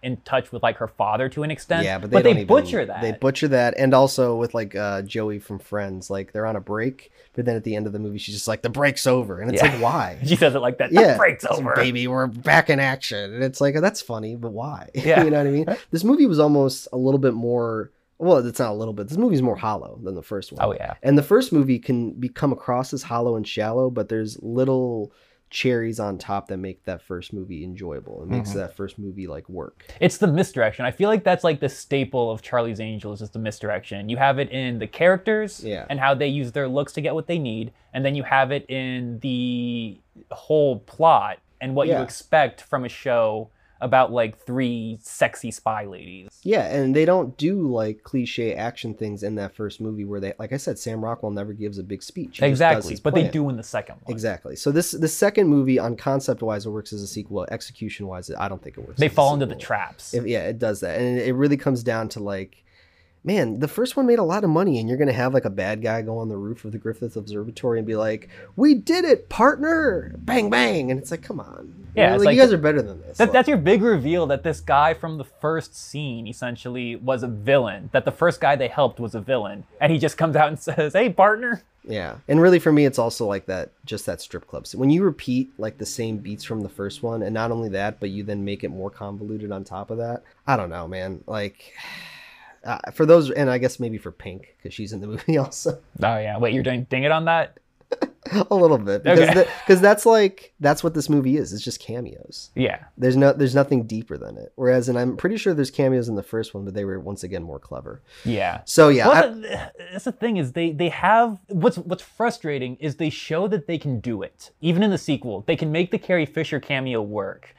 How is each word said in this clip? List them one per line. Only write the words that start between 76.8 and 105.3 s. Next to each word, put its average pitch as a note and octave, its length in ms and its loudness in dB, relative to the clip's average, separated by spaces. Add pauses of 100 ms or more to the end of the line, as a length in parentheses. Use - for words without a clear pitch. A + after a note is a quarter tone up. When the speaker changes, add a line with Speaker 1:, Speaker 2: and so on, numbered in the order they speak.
Speaker 1:
was B2+ 260 -2
a B2 60 -6
villain, G#2+ 640 0
that B2+ 120 2
the C#3+ 60 -2
first E3+ 300 0
guy C#3+ 160 2
they C3 120 -2
helped C3 300 0
was A#2 160 -8
a A2+ 60 -8
villain, G#2 440 -4 (160)
and D3+ 120 4
he D#3+ 60 2
just D3 200 0
comes D#3+ 160 0
out D3 140 4
and D#3 100 -6
<laughs> - 100 -12
says, D3+ 240 -2
"Hey, A3+ 160 4
partner." G#3+ 540 2 (220)
Speaker 2:
Yeah, G#2 320 -8 (120)
and D#3 120 6
really F3+ 200 8
for D#3+ 120 2
me, D3 140 6
it's C3 120 0
also, A#2 280 -2
like, G2+ 200 -4
that, F#2 240 -6 (140)
just - 220 -10
that F2 140 -6
strip - 260 -14
club - 220 -14
scene. - 120 -8
When C3+ 100 4
you E3+ 120 4
repeat, C3 560 -2
like, G#2+ 200 -8
the G#2+ 80 -10
same A2+ 320 -6
beats G2+ 260 -12
from A2 180 -8
the G2+ 60 -8
first G2 340 -10
one, A#2 200 -4
and G#2 120 -4
not A2+ 160 -2
only A#2 200 -4
that, G2 300 -4
but G2+ 100 -6
you G2+ 140 -8
then G2+ 200 -6
make G2+ 200 -8
it G2+ 60 -6
more F#2+ 200 -10
convoluted G#2 640 -10
on G2 120 -8
top F#2+ 260 -12
of A2+ 80 -8
that, A#2 240 -6 (240)
I C3+ 100 2
don't F#2 140 -4
know, E2+ 160 -10
man. F#2 400 -10
Like, G2+ 460 -10 (460)
<sighs> - 460 -20
uh, A#2 140 -6 (140)
for D#3+ 120 2
those, D#3 280 8
and C3+ 180 2
I B2+ 80 2
guess B2 220 -2
maybe A2+ 180 -6
for F2 140 -14
Pink, - 500 -16
'cause F#2 100 -14
she's G#2 200 -12
in G2+ 80 -10
the G2+ 60 -10
<laughs> - 20 -10
movie A2 300 0
also. - 340 -4 (300)
Speaker 1:
Oh, A2 160 0
yeah. G#2 200 -4
Wait, A#2 160 2
you're C3 80 0
doing, B2 220 -2
ding C3 180 -4
it C#3+ 80 2
on D#3+ 140 0
that? D#3+ 340 0 (340)
Speaker 2:
<laughs> - 580 -4
A G#3 40 2
little E3 240 8
bit, G2+ 240 -2
because F3 160 6
Speaker 1:
Okay. E3 160 8
Speaker 2:
the, F3+ 140 6 (180)
'cause F#3 160 10
that's, G#3 240 6
like, G#3+ 540 4
that's D3 220 2
what E3 120 0
this D3+ 160 -2
movie C#3 260 4
is. B2+ 160 -2
It's G#2 100 -8
just - 180 -8
cameos. - 720 -12
Speaker 1:
Yeah. - 300 -2 (120)
Speaker 2:
There's B2+ 200 2
no, C#3 180 8
there's C3 200 2
nothing C#3 280 4
deeper A2 340 -8
than A1+ 220 -14
it. - 160 -16
Whereas, B2+ 340 2
and A#2+ 100 0
I'm B2 180 -2
pretty G#3 200 -2